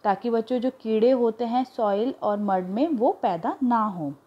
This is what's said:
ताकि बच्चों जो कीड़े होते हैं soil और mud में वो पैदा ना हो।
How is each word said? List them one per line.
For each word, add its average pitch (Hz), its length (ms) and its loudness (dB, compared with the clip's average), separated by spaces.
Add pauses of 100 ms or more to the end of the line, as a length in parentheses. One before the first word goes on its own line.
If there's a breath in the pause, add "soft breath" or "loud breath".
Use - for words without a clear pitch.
ताकि 208 260 0
बच्चों 226 280 0
जो 220 120 0
कीड़े 220 400 2
होते 240 340 2
हैं 240 200 0
soil 220 580 -2
और 208 160 0
mud 190 300 -2
में 226 200 0
वो 262 240 2 (100)
पैदा 214 400 -2
ना 240 220 2
हो। 175 280 -4 (140)